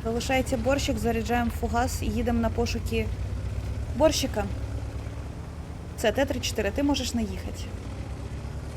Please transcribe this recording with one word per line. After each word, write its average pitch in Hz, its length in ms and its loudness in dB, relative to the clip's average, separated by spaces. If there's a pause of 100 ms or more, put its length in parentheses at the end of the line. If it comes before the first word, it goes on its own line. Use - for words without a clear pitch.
Залишається 254 520 2
борщик, 254 420 2
заряджаємо 233 520 2
фугас 233 520 0
і - 40 0
їдемо 233 340 2
на 226 100 2
пошуки 226 560 0 (880)
борщика. 262 480 4 (1500)
Це 214 160 4
Т 277 140 4
тридцять 254 240 -2
чотири, 202 200 0
ти 285 120 0
можеш 262 320 2
не 233 80 2
їхати. - 400 -4 (1160)